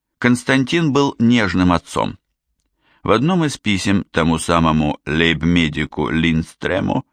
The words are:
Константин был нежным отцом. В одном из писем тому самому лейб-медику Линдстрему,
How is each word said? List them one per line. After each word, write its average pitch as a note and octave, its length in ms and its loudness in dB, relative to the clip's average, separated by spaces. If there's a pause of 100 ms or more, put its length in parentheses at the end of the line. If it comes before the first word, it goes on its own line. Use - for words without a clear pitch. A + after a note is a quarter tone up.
(180)
Константин C3 760 0
был C#3+ 280 0
нежным G2 520 2
отцом. G#1 460 -4 (880)
В F#2+ 80 0
одном D#3+ 340 2
из C#3 120 -6
писем G2 480 0
тому E2 320 0
самому D#2 680 0
лейб-медику D#2 1040 0
Линдстрему, E2 1040 -2